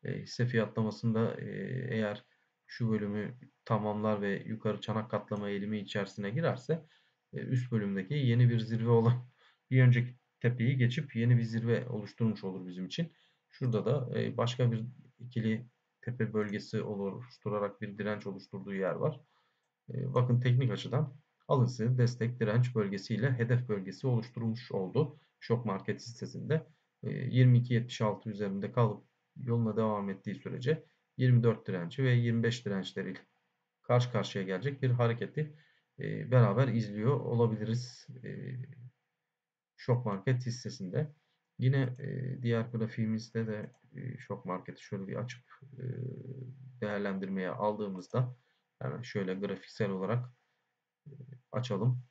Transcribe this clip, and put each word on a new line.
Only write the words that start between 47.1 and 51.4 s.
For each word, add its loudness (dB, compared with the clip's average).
aldığımızda -2
hemen -6
şöyle -4
grafiksel -4
olarak, -2
e, -18